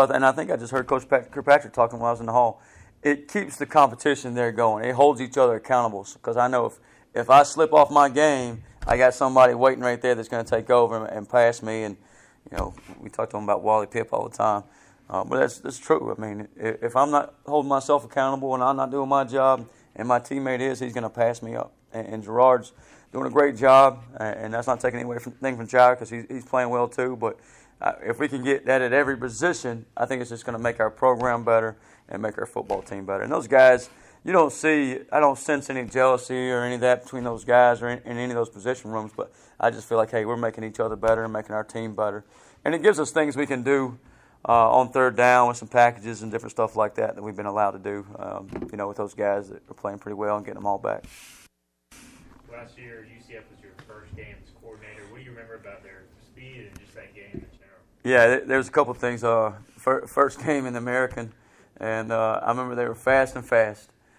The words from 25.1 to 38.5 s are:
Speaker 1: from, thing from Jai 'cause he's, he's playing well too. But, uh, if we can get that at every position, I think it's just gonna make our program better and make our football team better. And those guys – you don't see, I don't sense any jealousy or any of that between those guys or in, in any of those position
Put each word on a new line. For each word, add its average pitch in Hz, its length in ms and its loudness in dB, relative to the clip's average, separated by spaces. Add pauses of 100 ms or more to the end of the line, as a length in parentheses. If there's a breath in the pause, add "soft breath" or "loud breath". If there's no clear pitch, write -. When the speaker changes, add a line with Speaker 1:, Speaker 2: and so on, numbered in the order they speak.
Speaker 1:
from, 117 140 -14
thing 131 240 -6
from 113 100 -10
Jai 123 280 8
'cause 117 140 -14
he's, 117 200 -12
he's 123 160 -12
playing 123 240 -2
well 120 180 0
too. 127 300 -4
But, 110 200 -4 (440 soft breath)
uh, - 120 -2 (100)
if 117 160 -6
we 147 100 -2
can 127 140 -8
get 135 240 -2
that 131 160 2
at 120 100 0
every 135 240 0
position, 120 720 -6 (100)
I 123 80 -2
think 127 160 -6
it's 120 80 -10
just 117 160 -14
gonna 117 140 -8
make 117 200 -4
our 110 120 0
program 120 520 0
better 113 320 2 (320 soft breath)
and 101 140 -10
make 107 160 -6
our 104 80 -6
football - 360 -6
team 98 240 -12
better. 98 180 -4
And 113 80 -6
those 151 160 -4
guys – 127 420 6 (340 soft breath)
you 165 80 -6
don't 165 200 4
see, 143 480 0 (120)
I 147 80 2
don't 143 180 4
sense 139 320 -4
any 131 160 -6
jealousy 127 680 0
or 123 120 -2
any 123 120 -4
of 117 60 -6
that 123 220 2
between 127 200 -10
those 117 200 -8
guys 120 380 6
or 120 80 -4
in, 120 160 -6
in 120 120 -8
any 123 140 -4
of 117 40 -6
those 117 140 -2
position 110 420 -8